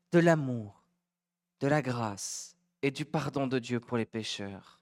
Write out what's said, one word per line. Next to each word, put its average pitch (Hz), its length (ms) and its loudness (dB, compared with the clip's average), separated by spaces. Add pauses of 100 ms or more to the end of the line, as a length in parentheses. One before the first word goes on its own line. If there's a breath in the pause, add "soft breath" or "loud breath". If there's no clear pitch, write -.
(120)
de 175 80 8
l'amour, 135 600 2 (800)
de 135 80 0
la 147 140 4
grâce 117 760 -6 (260)
et 139 80 2
du 143 160 -4
pardon 143 400 -2
de 127 140 0
Dieu 120 200 -2
pour 120 180 -4
les 110 80 0
pécheurs. 101 760 -10